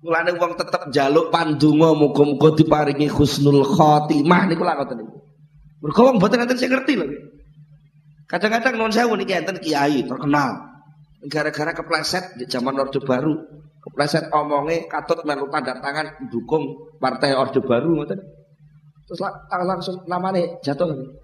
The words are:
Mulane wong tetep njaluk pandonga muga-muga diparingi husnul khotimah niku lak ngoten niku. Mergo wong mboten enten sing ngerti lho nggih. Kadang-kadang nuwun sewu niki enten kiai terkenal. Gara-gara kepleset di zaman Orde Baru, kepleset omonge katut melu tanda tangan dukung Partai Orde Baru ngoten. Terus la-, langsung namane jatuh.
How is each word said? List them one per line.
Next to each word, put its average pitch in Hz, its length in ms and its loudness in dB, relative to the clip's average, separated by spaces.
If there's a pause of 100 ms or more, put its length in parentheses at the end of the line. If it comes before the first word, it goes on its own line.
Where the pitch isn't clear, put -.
Mulane 170 320 0
wong 170 180 -2
tetep - 380 -6
njaluk 143 400 4
pandonga 151 640 4
muga-muga 147 580 4
diparingi 151 540 2
husnul 143 560 4
khotimah 151 840 4
niku 165 160 0
lak 165 180 -2
ngoten 127 220 -6
niku. 110 140 -18 (680)
Mergo 147 240 0
wong 262 160 4
mboten 240 220 2
enten 247 140 -2
sing 254 120 -2
ngerti 262 240 0
lho 185 160 -2
nggih. 143 120 -12 (1080)
Kadang-kadang 226 480 0
nuwun 220 160 0
sewu 226 240 2
niki 190 160 -2
enten 175 240 -4
kiai 143 480 0
terkenal. 135 640 -2 (520)
Gara-gara 151 480 -4
kepleset 165 640 -4
di 120 80 -10
zaman 131 320 -4
Orde 135 240 -2
Baru, 127 320 0 (480)
kepleset 151 480 -2
omonge 151 640 0
katut 160 320 -4
melu 139 240 -4
tanda 131 320 -4
tangan 143 480 -8
dukung 135 720 -6
Partai 131 320 0
Orde 131 320 0
Baru 139 320 0
ngoten. 160 240 -6 (880)
Terus 175 160 -12
la-, 190 400 -6
langsung 185 400 -6
namane 180 560 -2
jatuh. 151 320 -2 (320)